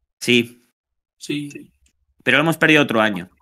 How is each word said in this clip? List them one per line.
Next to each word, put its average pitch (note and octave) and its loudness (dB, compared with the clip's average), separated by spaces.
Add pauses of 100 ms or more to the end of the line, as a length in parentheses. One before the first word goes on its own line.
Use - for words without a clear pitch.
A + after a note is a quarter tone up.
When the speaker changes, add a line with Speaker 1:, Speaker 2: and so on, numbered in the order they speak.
(200)
Speaker 1:
Sí. A#2+ -2 (540)
Speaker 2:
Sí. D3 -10 (720)
Speaker 1:
Pero B2+ 2
lo D3 2
hemos E3 -2
perdido D#3 4
otro A2+ 0
año. G2 -2 (120)